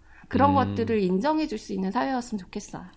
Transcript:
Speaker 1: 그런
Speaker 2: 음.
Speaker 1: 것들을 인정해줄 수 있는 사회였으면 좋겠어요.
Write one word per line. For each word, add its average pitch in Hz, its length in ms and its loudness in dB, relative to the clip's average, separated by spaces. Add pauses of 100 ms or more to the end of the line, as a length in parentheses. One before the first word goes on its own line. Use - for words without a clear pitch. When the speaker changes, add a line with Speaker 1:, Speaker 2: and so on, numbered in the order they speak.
(280)
Speaker 1:
그런 269 220 4
Speaker 2:
음. 285 60 4
Speaker 1:
것들을 220 440 2
인정해줄 214 580 0
수 - 140 -10
있는 190 200 -2
사회였으면 247 480 -2
좋겠어요. - 420 -12 (140)